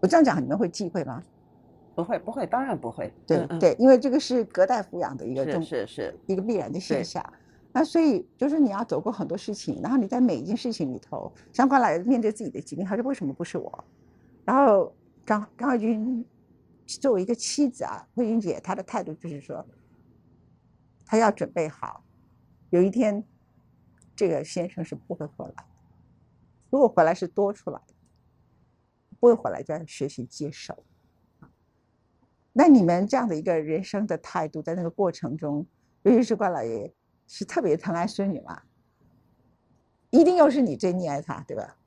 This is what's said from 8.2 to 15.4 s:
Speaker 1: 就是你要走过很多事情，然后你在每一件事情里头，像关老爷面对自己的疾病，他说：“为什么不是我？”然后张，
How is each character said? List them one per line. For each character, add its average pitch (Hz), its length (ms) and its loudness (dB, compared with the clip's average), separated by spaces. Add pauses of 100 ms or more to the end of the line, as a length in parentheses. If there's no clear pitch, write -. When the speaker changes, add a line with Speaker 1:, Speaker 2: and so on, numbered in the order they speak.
Speaker 1:
就 269 140 -2
是 311 100 0
你 254 120 4
要 196 120 -4
走 156 160 -2
过 214 120 -4
很 196 160 -6
多 196 100 -6
事 208 160 -8
情， - 280 -8
然 - 100 -4
后 269 60 2
你 214 100 2
在 240 120 -2
每 233 160 4
一 117 80 -6
件 208 140 -4
事 233 160 -6
情 139 180 -4
里 123 80 -8
头， - 320 -12 (200)
像 262 180 2
关 269 100 4
老 214 120 2
爷 165 80 0
面 233 200 2
对 220 120 0
自 214 120 -10
己 165 60 -6
的 - 100 -10
疾 - 160 -14
病， 165 80 -6
他 196 120 -4
说 240 100 -2
：“为 277 80 -2
什 202 120 -6
么 135 60 -4
不 151 120 -8
是 - 160 -8
我？” - 240 -14 (600)
然 254 140 2
后 220 360 4 (320)
张， 208 200 -2 (120)